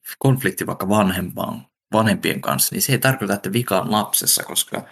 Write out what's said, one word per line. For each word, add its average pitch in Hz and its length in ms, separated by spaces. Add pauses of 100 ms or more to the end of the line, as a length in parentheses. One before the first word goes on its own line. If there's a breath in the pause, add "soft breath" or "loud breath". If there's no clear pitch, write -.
(200 loud breath)
konflikti 131 480
vaikka 90 220
vanhempaan, 95 760 (260)
vanhempien 107 480
kanssa, - 340
niin 95 60
se - 100
ei 135 80
tarkoita, 104 340
että 98 200
vika 107 280
on - 100
lapsessa, - 520
koska - 480